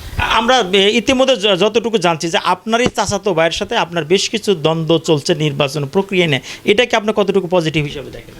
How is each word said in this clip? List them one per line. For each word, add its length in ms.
আমরা, 560
এ, 180
ইতিমধ্যে 460
য-, 200
যতটুকু 420
জানছি 300
যে 100
আপনারই 480
চাচাতো 480
ভাইয়ের 180
সাথে 240
আপনার 280
বেশ 260
কিছু 240
দ্বন্দ্ব 440
চলছে 360
নির্বাচন 520
প্রক্রিয়া 400
নিয়ে, 140
এটাকে 320
আপনি 200
কতটুকু 340
পজিটিভ 340
হিসাবে 260
দেখেন? 300